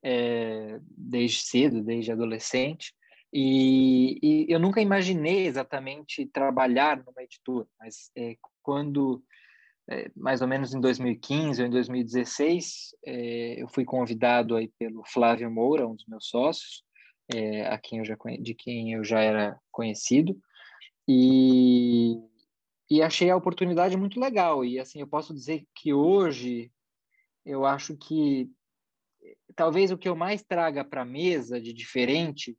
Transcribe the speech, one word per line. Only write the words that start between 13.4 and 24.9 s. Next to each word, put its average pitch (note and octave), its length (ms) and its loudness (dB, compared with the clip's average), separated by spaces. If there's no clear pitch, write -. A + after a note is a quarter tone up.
eu B2 80 -10
fui C3 160 -2
convidado A#2+ 680 2
aí A2+ 140 0
pelo A2 280 -8
Flávio A#2 440 2
Moura, B2 380 0
um A2+ 80 -10
dos - 100 -20
meus A2 220 -14
sócios, - 560 -4
é, G#2+ 320 -4
a A2 100 -4
quem A2+ 220 -12
eu A2 60 -6
já A2 120 -8
conhe-, A#2+ 240 -10
de A#2 140 -10
quem A2+ 380 -8
eu A2 100 -6
já A2 180 0
era G#2+ 400 0
conhecido, B2 680 0
e, B2+ 1080 6
e D3+ 140 4
achei D#3+ 260 2
a F3+ 80 4
oportunidade F3+ 600 0
muito G3 240 -2
legal. F3+ 440 0
E, B2 140 -4
assim, C3 220 -12